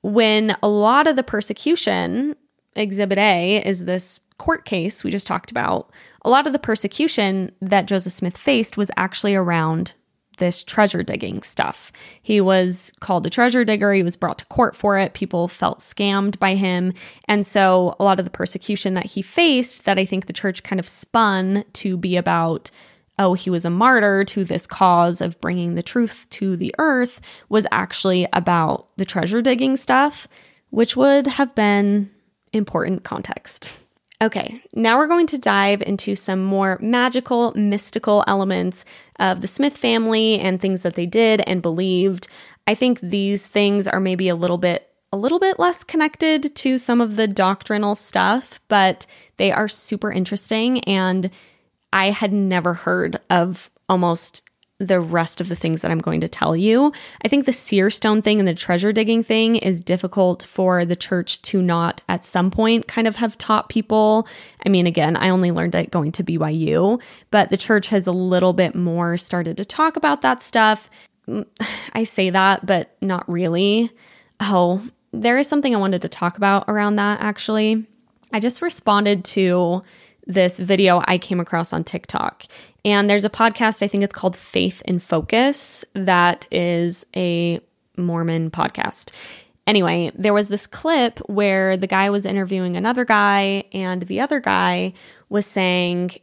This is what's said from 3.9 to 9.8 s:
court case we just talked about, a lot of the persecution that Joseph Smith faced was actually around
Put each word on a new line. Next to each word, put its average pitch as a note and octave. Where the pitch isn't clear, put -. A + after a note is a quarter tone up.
court -
case F#3+
we -
just G3
talked -
about, -
a A3
lot C#4
of D4
the C#4+
persecution G3+
that F#3+
Joseph F#3
Smith F3+
faced A#3+
was G3+
actually G3
around E3+